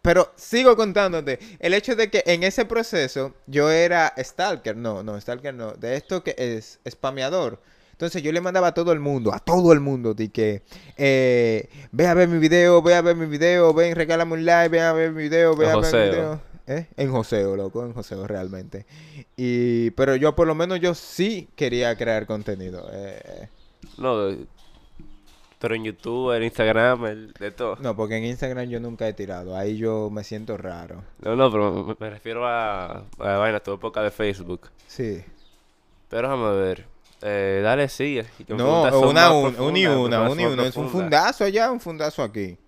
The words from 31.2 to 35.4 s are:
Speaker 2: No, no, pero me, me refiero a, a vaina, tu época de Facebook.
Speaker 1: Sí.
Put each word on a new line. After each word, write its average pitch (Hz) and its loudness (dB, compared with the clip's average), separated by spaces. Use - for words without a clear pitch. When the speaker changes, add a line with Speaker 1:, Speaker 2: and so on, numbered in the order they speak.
Speaker 2:
No, 113 -4
no, 131 6
pero 101 0
me, 107 -8
me 107 -12
refiero 113 -8
a, 107 -4
a 98 -2
vaina, 107 0
tu 98 -8
época 107 -8
de 104 -2
Facebook. 95 -6
Speaker 1:
Sí. 101 -10